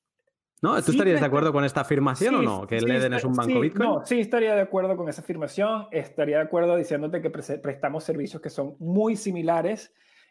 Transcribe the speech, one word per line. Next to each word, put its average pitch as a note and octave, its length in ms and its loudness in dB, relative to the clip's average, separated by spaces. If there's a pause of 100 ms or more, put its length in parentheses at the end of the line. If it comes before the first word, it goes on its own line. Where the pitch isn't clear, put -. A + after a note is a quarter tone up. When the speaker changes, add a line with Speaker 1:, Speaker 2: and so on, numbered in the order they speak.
(600)
Speaker 1:
¿No? G3+ 160 2
¿Tú - 40 0
Speaker 2:
sí D#3+ 100 2
Speaker 1:
estarías G#3 140 4
de E3+ 140 6
Speaker 2:
presta-, D3+ 80 4
Speaker 1:
acuerdo D3 260 2
con C#3+ 100 4
esta C#3 180 0
afirmación C#3+ 540 2
o G#3 40 4
Speaker 2:
sí, - 60 2
Speaker 1:
no? G2+ 220 -2
¿Que A2+ 120 0
Speaker 2:
sí A#2 60 2
Speaker 1:
Leden B2+ 280 2
Speaker 2:
está-, B2 40 0
Speaker 1:
es A#2+ 60 -2
un C3 100 0
banco B2 200 0
Speaker 2:
sí, B2 80 2
Speaker 1:
Bitcoin? G3 280 0
Speaker 2:
no, D#3+ 160 0
sí B3 140 0
estaría A3 360 0
de G3+ 60 4
acuerdo F#3+ 360 0
con E3+ 100 -6
esa D3+ 140 -8
afirmación. G3+ 680 -4
Estaría D3 460 -2
de D#3 60 2
acuerdo E3+ 320 2
diciéndote D#3+ 460 -2
que D#3+ 80 -4
prese-, D3+ 300 -8
prestamos C#3+ 440 -6
servicios D3+ 380 -6
que D3 80 -12
son C#3+ 300 -6
muy G3+ 360 0
similares, E3+ 760 -2 (380)